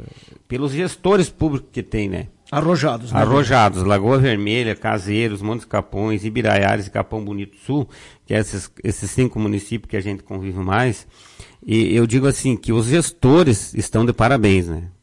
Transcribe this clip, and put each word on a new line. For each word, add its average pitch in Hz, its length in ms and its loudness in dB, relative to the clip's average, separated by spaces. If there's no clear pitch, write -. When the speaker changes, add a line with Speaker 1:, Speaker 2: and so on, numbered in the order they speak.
Speaker 1:
pelos 131 260 -4
gestores 180 560 0
públicos 147 420 -4
que 117 120 -8
tem, 104 260 -4
né? 90 180 -8
Speaker 2:
Arrojados, 139 600 -2
né? - 80 0
Speaker 1:
Arrojados, 110 640 4
Lagoa 101 340 2
Vermelha, 113 580 0
Caseiros, 104 680 -2
Montes 110 240 -6
Capões, 104 600 -4
Ibiraiaras 104 600 0
e - 40 -16
Capão 107 320 -6
Bonito 101 340 -10
Sul, 139 300 -4
que - 80 -4
é 107 60 2
esses, 101 320 -6
esses 101 280 -4
cinco 123 280 0
municípios 104 500 -4
que 104 80 -4
a 98 40 -4
gente 98 220 -8
convive 95 360 -8
mais. 104 480 -2
E 107 300 2
eu 117 100 4
digo 131 220 2
assim, 131 300 0
que - 160 -4
os 110 140 0
gestores 147 840 4
estão 110 320 0
de 120 60 2
parabéns, 107 560 2
né? 85 220 -8